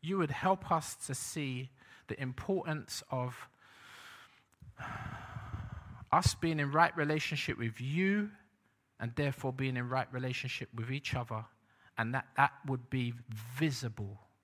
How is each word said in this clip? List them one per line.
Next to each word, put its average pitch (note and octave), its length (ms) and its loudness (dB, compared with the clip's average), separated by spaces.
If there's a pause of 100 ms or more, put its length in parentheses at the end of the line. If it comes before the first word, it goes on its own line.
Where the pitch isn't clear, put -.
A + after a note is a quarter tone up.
you F#3 180 0
would D#3 120 4
help F#3 400 2
us E3 240 2 (120)
to C#3 80 -2
see C3 560 -4 (380)
the - 120 -4
importance D3+ 880 -2
of B2 380 -4 (2750)
us E3+ 220 6
being D#3+ 260 2
in C#3+ 100 2
right D#3+ 260 8
relationship D3+ 640 2
with A2+ 220 -2
you F#3+ 500 2 (680)
and A#2 160 -4
therefore C#3 360 0
being C3 240 0
in B2 120 0
right C3 240 0
relationship B2+ 600 -4
with A#2 160 -4
each C#3 240 -2
other, A#2 300 -2 (520)
and A2+ 180 0
that C3+ 120 -2 (100)
that C#3 160 8 (140)
would B2+ 240 -2
be A#2+ 240 0 (420)
visible. A#2 640 -2 (240)